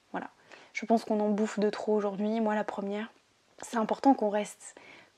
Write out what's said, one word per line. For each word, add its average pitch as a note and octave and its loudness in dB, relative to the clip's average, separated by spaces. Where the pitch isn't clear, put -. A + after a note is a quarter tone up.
Voilà. - -8
Je - -8
pense A3+ 4
qu'on G#3+ 0
en G#3 2
bouffe G#3+ 0
de G#3 4
trop - -2
aujourd'hui, G#3 0
moi G#3+ 0
la G#3 0
première. G#3 -6
C'est - -6
important A3 4
qu'on G#3+ 0
reste - -6